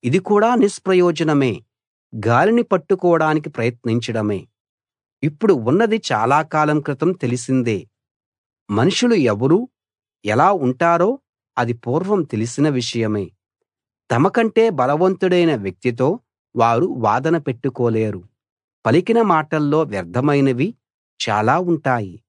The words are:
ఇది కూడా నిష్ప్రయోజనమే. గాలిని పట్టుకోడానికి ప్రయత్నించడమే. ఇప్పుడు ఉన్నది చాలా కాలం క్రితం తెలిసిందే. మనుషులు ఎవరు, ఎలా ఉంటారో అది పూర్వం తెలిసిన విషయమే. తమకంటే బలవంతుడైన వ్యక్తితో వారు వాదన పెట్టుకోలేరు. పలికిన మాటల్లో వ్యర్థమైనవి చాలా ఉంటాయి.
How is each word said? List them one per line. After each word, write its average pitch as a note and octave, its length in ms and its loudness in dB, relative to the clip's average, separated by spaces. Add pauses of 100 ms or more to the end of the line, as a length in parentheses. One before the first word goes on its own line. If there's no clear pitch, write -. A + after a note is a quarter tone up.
ఇది C3 160 0
కూడా G#3 360 2
నిష్ప్రయోజనమే. E3 960 2 (600)
గాలిని C3+ 500 2
పట్టుకోడానికి E3 840 0
ప్రయత్నించడమే. A2+ 880 -4 (840)
ఇప్పుడు E3 300 2
ఉన్నది F3 440 0
చాలా C3 440 0
కాలం D3+ 400 0
క్రితం D#3 300 -2
తెలిసిందే. B2 680 -2 (920)
మనుషులు F#3+ 460 2 (100)
ఎవరు, B2+ 340 2 (680)
ఎలా C3 260 2
ఉంటారో E3+ 580 0 (480)
అది A#2+ 160 -2
పూర్వం E3+ 500 -2
తెలిసిన A#2+ 460 -2
విషయమే. A2+ 560 -4 (840)
తమకంటే A3+ 600 2
బలవంతుడైన F3 840 0
వ్యక్తితో A#2 520 -4 (480)
వారు A#2 300 2
వాదన B2+ 520 0
పెట్టుకోలేరు. A#2 840 -4 (640)
పలికిన F3+ 360 2
మాటల్లో D#3 600 0
వ్యర్థమైనవి C3 840 -2 (520)
చాలా A2+ 400 0
ఉంటాయి. C3+ 560 -4 (140)